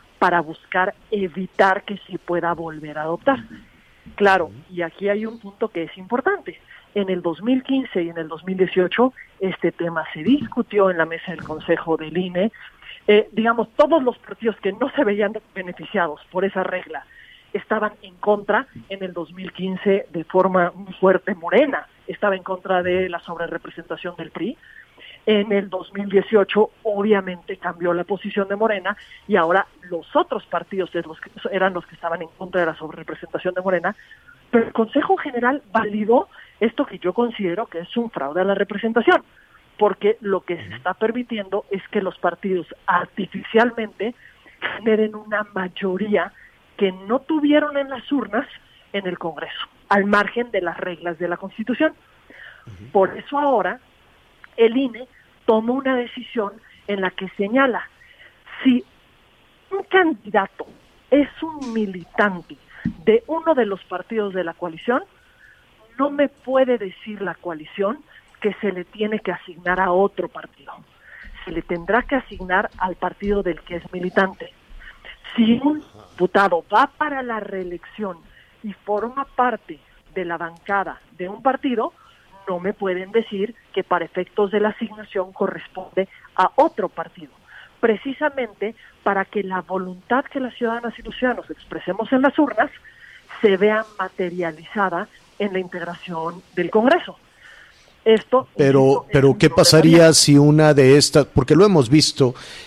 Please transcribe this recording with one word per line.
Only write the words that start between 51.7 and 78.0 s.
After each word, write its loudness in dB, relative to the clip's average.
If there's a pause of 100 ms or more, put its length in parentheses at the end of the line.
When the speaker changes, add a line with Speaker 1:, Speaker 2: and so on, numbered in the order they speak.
Speaker 1:
Por 2
eso -8
ahora 0 (800)
el 4
ine -4 (380)
tomó 2
una 0
decisión -6 (360)
en -4
la 0
que -10
señala, 0 (760)
si 4 (880)
un -4
candidato 0 (420)
es 4 (120)
un -8
militante -4 (480)
de 4
uno 0
de 2
los -6
partidos -6
de -2
la -8
coalición, -4 (920)
no 0
me 0
puede 0
decir -12
la -6
coalición -6 (420)
que -2
se -2
le -8
tiene -4
que -6
asignar -4
a 2
otro 2
partido. -18 (720)
Se -10
le -6
tendrá -2
que -2
asignar -2
al -4
partido -4
del -4
que -10
es -16
militante. -2 (840)
Si 4
un 0 (280)
diputado 2 (100)
va 6 (100)
para -4
la -6
reelección -10 (460)